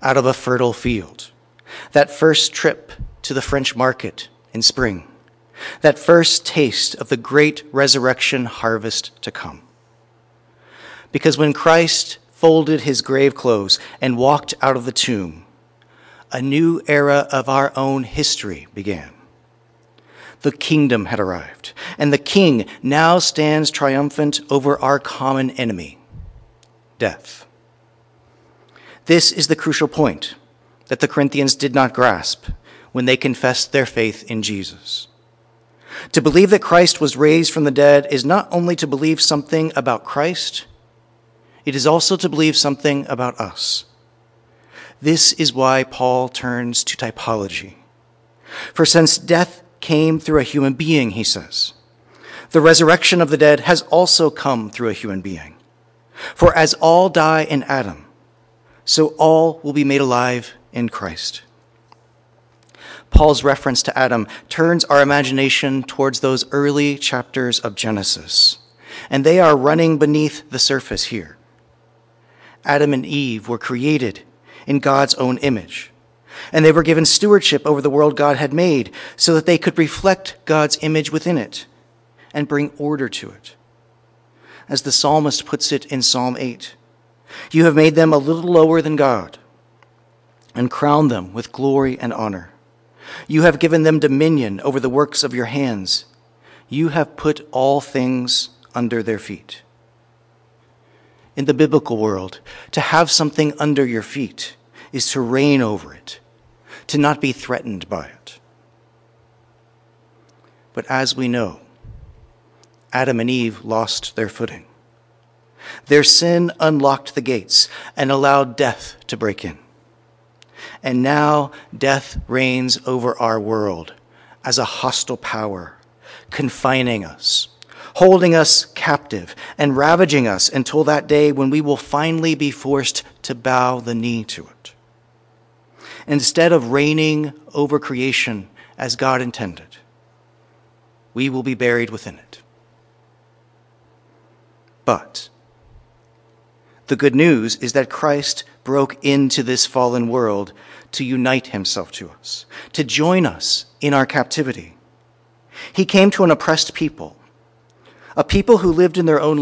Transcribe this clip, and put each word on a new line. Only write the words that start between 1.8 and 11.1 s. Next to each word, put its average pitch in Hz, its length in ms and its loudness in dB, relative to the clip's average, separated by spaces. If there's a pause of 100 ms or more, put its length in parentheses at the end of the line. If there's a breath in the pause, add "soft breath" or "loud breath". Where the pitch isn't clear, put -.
that 143 180 4
first - 440 2
trip - 380 -4 (300)
to 135 120 -8
the 131 80 -4
French 135 340 -4
market 120 520 -4 (260)
in 113 80 -8
spring, 101 440 -2 (760 loud breath)
that 147 160 4
first - 480 4
taste - 480 -2
of - 160 -12
the 135 80 -2
great 151 520 0
resurrection 127 760 0
harvest 113 640 -6 (100)
to - 100 -12
come. - 300 -14 (1500 loud breath)